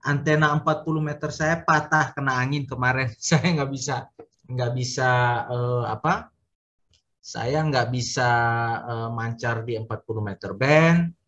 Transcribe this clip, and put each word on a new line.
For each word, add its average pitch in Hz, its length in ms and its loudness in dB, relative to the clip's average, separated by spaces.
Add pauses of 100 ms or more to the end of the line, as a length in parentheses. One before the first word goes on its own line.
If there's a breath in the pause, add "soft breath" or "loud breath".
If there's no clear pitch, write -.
Antena 147 480 2
empat 156 320 0
puluh 156 160 -2
meter 151 320 -4
saya 160 320 -2
patah 151 480 2
kena 135 240 -2
angin 135 320 -2
kemarin. 127 480 0
<laughs> - 60 -18
Saya 160 320 2
nggak 139 180 0
bisa, 127 400 -6 (380)
nggak 123 260 -2
bisa, 131 340 0 (380)
eh, 123 400 -2
apa? 156 400 -2 (960)
Saya 139 420 -2
nggak 131 300 2
bisa, 123 360 0 (520)
eh, 117 320 -6
mancar 117 500 -4
di 117 160 -4
empat 110 240 -8
puluh 110 220 -6
meter 98 320 -8
band. 165 580 4 (120)